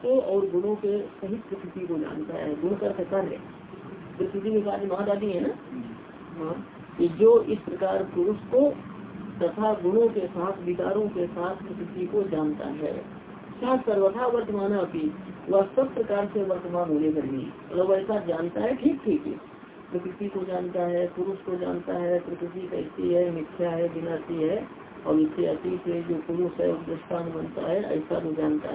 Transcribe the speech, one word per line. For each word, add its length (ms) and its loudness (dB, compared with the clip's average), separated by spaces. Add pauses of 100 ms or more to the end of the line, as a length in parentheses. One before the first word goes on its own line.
को 200 4
और 280 2
गुणों 260 2
के 260 0
सहित 420 -6
प्रकृति 440 -8
को 100 -2
जानता 360 -4
है। 160 -4 (120)
गुण 140 2
का 120 0
अर्थ 240 -2
कार्य, 280 0 (800)
प्रकृति 320 -2
में 120 4
कार्य 260 0
महादादी 440 0
है 100 0
ना। 120 0 (840)
हाँ, 180 -4 (420)
कि 120 6
जो 340 10
इस 160 0
प्रकार 440 0 (120)
पुरुष 220 2 (100)
को 220 6 (720)
तथा 400 2
गुणों 280 6
के 180 0
साथ, 340 -4
विकारों 480 0
के 180 -2
साथ 300 -4
प्रकृति 500 -6
को 220 2
जानता 460 0
है, 220 -4 (560)
सा 280 2
सर्वथा 460 4
वर्तमान 460 2
अपि, 380 0 (380)
वह 260 6
सब 180 4
प्रकार 400 0
से 100 2
वर्तमान 460 0
होने 200 4
पर 180 0
भी, 100 -2
मतलब 540 0
ऐसा 340 4
जानता 360 -2
है 140 2
ठीक 280 2
ठीक, 200 4 (680)
प्रकृति 360 -4
को 160 -4
जानता 440 -2
है, 200 2
पुरुष 340 -2
को 140 -2
जानता 380 -2
है, 260 2
प्रकृति 480 -6
कैसी 460 0
है, 180 6
मिथ्या 380 -2
है, 200 2
विनाशी 540 -4
है, 240 0 (380)
और 140 4
इससे 280 2
अतीत 400 -2
है, 160 0
जो 120 -2 (120)
पुरुष 320 0
है, 140 4
उपदेष्टान 600 -4
बनता 280 -6
है, 200 2 (100)
ऐसा 280 -2
जो 140 -2
जानता 420 0